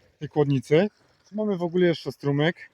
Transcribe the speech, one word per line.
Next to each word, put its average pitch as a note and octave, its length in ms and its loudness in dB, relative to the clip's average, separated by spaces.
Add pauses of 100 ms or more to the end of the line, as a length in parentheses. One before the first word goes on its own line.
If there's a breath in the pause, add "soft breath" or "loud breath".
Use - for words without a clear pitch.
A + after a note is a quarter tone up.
(200)
tej D3+ 100 -12
Kłodnicy. D3 580 2 (420)
Tu G3 60 -16
mamy G#3 220 -4
w F3 60 -6
ogóle F3 240 2
jeszcze D3+ 240 -2
strumyk C#3+ 640 -2